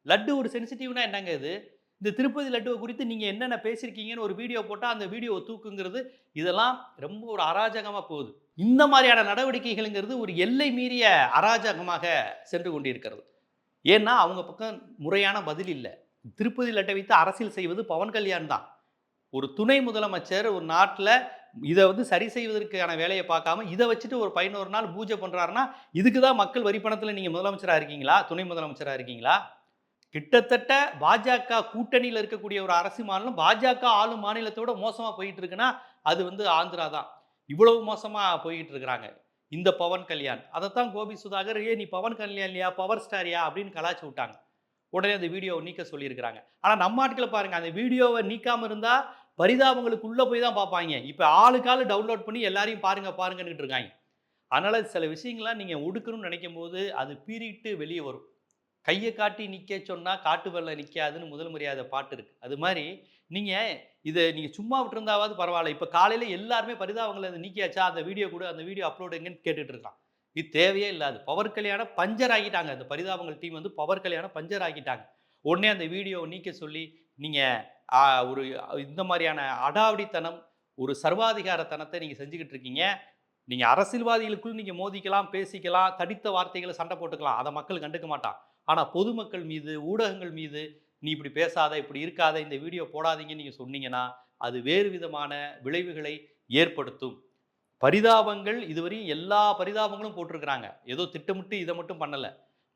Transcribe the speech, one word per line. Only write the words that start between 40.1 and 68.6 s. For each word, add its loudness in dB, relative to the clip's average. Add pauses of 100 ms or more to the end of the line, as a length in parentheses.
அதைத்தான் -2
கோபி -8
சுதாகர், -4
"ஏ, -2
நீ -6
பவன் -4
கல்யாண் -6
இல்லையா, -2
பவர் -2
ஸ்டாரியா?" -4
அப்படின்னு -4
கலாய்ச்சி -6
விட்டாங்க. -8 (540)
உடனே 0
அந்த -2
வீடியோவை -6
நீக்க -12
சொல்லியிருக்கிறாங்க. -10 (160)
ஆனா, 6
நம்ம 2
ஆட்களை 0
பாருங்க, -2
அந்த -4
வீடியோவை 4
நீக்காம -2
இருந்தா 2 (420)
பரிதாபங்களுக்கு 6
உள்ள 2
போய் 2
தான் 2
பார்ப்பாங்க. -2
இப்ப 2
ஆளுக்கு 8
ஆளு 4
டவுன்லோட் 0
பண்ணி -8
எல்லாரையும் 0
பாருங்க, 0
பாருங்கன்னுட்டு -6
இருக்காங்க. -4 (580)
அதனால, 2
சில -4
விஷயங்கள்லாம் -6
நீங்க -8
ஒடுக்கணும்னு -6
நினைக்கும் -10
போது -8
அது -6 (120)
பீறிட்டு -10
வெளியே -8
வரும். -12 (600)
"கையை 0
காட்டி -2
நிக்க -10
சொன்னா -4
காட்டு 0
வெள்ளம் -6
நிக்காதுன்னு" -6
முதல் -12
மரியாதை -6
பாட்டு -8
இருக்கு. -18
அது -8
மாதிரி, -2 (420)
நீங்க -6 (480)
இதை 2
நீங்க -8
சும்மா -2
விட்டுருந்தாவது -2
பரவாயில்ல. 0
இப்ப -4
காலையில 4
எல்லாருமே -2
பரிதாபங்களை -6
அதை -10
நீக்கியாச்சா, -4
அந்த 0
வீடியோ -4
கூட, -8
அந்த -10